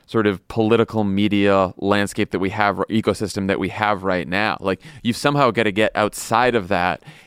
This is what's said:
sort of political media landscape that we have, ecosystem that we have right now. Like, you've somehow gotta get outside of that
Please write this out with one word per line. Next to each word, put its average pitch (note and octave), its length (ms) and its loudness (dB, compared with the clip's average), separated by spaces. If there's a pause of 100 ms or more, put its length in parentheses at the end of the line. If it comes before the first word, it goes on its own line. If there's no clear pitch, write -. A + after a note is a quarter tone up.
sort A2 220 2
of F3 180 -2
political A2+ 560 2
media G2+ 760 2
landscape G2+ 520 -2
that G2 80 -2
we F#2+ 120 -2
have, G2+ 260 0 (120)
ecosystem G2+ 600 -2
that F#2+ 100 0
we F#2+ 120 -4
have G#2 340 -2
right F2+ 240 -2
now. G2 320 -2
Like, F#2+ 200 -4 (220)
you've A#2+ 140 -2
somehow C#3+ 340 2
gotta G#2+ 220 0
get G#2+ 240 2
outside A2+ 580 0
of F#2+ 140 -2
that F2+ 340 0 (240)